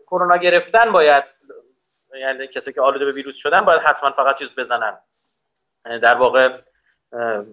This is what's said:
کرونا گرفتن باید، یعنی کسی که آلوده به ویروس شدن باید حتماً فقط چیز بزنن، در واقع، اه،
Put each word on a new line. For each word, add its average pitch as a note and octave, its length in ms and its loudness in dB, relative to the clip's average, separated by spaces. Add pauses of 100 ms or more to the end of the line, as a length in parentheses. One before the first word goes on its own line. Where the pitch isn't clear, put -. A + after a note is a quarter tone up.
کرونا F3 300 0
گرفتن F3+ 560 2
باید، D3 320 4 (920)
یعنی C3 320 -8
کسی C3+ 260 -12
که D3 80 -8
آلوده C3+ 240 0
به C#3 80 -2
ویروس C3+ 240 -14
شدن E3 240 0
باید E3+ 200 2
حتماً C#3+ 320 0
فقط C3+ 260 0
چیز C3+ 180 -12
بزنن، A#2 420 -6 (840)
در A#2 300 2
واقع، B2+ 340 2 (640)
اه، A2+ 300 -6 (100)